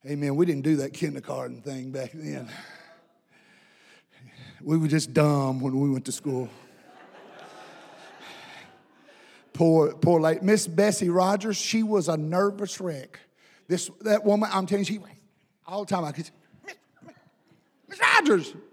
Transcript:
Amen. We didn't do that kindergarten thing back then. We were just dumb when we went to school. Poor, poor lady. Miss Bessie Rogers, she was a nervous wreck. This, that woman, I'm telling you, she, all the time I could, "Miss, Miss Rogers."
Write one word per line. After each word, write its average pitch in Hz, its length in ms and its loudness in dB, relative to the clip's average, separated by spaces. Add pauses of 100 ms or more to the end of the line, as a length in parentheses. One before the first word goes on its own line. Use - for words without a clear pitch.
Amen. 143 300 -2
We 170 100 4
didn't 143 180 -2
do 156 140 2
that 139 160 -6
kindergarten 131 680 -8
thing 131 300 -10
back 131 220 -8
then. 147 360 -12 (2000)
We 156 180 0
were 156 100 2
just 147 260 0
dumb 139 480 2
when 131 180 -2
we 143 100 2
went 131 160 -2
to 131 60 -6
school. 127 380 -6 (3000)
Poor, 160 400 4
poor 170 260 4
lady. 160 220 2
Miss 202 260 4
Bessie 196 420 2
Rogers, 190 460 2
she - 280 -2
was 208 260 0
a 160 80 0
nervous 190 640 -2
wreck. 156 380 -10 (480)
This, - 220 -2 (120)
that 214 240 2
woman, 208 260 4
I'm 190 140 0
telling 202 180 0
you, 196 100 -2
she, 214 60 -6 (680)
all 196 180 -8
the - 40 -18
time 185 140 0
I 147 80 -4
could, 156 180 -10 (360)
"Miss, 381 100 -16 (1120)
Miss 392 120 -18
Rogers." 285 540 4 (200)